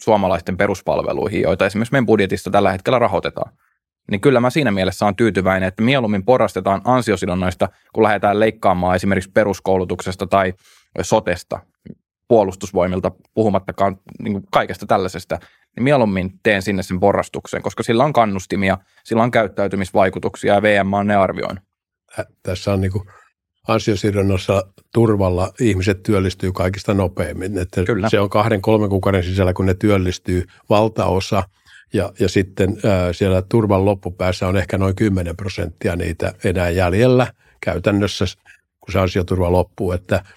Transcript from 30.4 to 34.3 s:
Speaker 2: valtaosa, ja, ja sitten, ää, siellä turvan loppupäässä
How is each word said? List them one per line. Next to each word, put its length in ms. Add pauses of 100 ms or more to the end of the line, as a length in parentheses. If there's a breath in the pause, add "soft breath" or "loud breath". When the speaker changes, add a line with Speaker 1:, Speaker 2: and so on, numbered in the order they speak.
Speaker 2:
valtaosa, 760 (500 soft breath)
ja, 280
ja 80
sitten, 560
ää, 280
siellä 300
turvan 420
loppupäässä 640